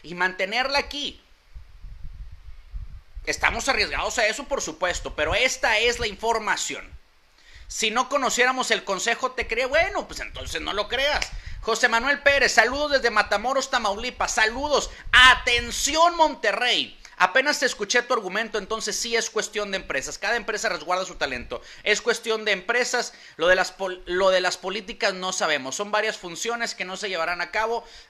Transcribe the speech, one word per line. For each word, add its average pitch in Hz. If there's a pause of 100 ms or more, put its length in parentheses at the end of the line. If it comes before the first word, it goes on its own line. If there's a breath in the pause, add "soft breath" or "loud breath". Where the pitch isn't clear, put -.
y 160
mantenerla 196
aquí. 277 (2000)
Estamos 165
arriesgados 196
a 220
eso, 262
por 285
supuesto, 175
pero 156
esta 240
es 233
la 240
información. 208 (760 loud breath)
Si 220
no 247
conociéramos 254
el 196
consejo, 226
te 226
creo, 247
bueno, 339
pues -
entonces -
no 156
lo 202
creas. 269 (320 loud breath)
José 226
Manuel 247
Pérez, 277
saludos 277
desde 233
Matamoros, 214
Tamaulipas, 226
saludos. 240 (220 loud breath)
Atención, 254
Monterrey. 233 (180 loud breath)
Apenas 269
te 262
escuché 220
tu 247
argumento, 214
entonces 208
sí 233
es 220
cuestión 208
de 190
empresas. 143
Cada 185
empresa 214
resguarda 180
su 180
talento. 123 (220 loud breath)
Es 208
cuestión 220
de 208
empresas. 233 (240 loud breath)
Lo 165
de 185
las 185
pol-, 185
lo 185
de 185
las 180
políticas 196
no 185
sabemos. 147
Son 208
varias 214
funciones 226
que 190
no 185
se 208
llevarán 175
a 175
cabo. 220 (240 loud breath)